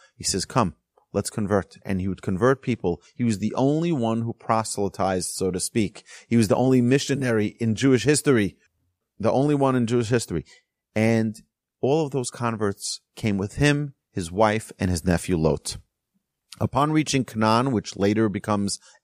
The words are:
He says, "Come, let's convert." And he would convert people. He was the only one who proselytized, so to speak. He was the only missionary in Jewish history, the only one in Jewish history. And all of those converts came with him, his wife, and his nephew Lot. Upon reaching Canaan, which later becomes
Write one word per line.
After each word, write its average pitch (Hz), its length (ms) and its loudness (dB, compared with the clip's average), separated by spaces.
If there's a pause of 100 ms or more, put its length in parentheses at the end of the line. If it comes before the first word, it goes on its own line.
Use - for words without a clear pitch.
(160)
He 120 80 -18
says, 95 220 -2
"Come, 104 300 0 (380)
let's 98 160 -2
convert." 101 540 -2
And 95 180 -4
he 95 60 -2
would 92 140 -6
convert 113 400 0
people. 95 400 -4 (140)
He 120 80 -4
was 110 160 0
the 104 160 -4
only 156 360 0
one 113 300 -2
who 113 120 -6
proselytized, 98 1000 -2
so 95 200 -2
to 90 80 -4
speak. - 440 -2 (240)
He 117 100 2
was 110 100 4
the 113 80 4
only 127 260 4
missionary 123 800 0
in 113 160 0
Jewish 127 280 4
history, 127 540 2 (640)
the 104 120 2
only 143 240 2
one 135 200 2
in 120 120 0
Jewish 120 220 0
history. 104 360 -2 (500)
And 110 460 2 (380)
all 147 260 0
of 135 60 -8
those 131 180 -4
converts 110 720 -4 (140)
came 104 220 -2
with 95 180 -4
him, 143 380 0 (180)
his 87 200 -6
wife, 107 460 2
and 95 140 0
his 85 140 -2
nephew 90 320 0
Lot. 78 400 0 (800)
Upon 135 320 0
reaching 143 320 0
Canaan, 110 480 2
which 104 240 -4
later 104 340 2
becomes 101 500 -4 (240)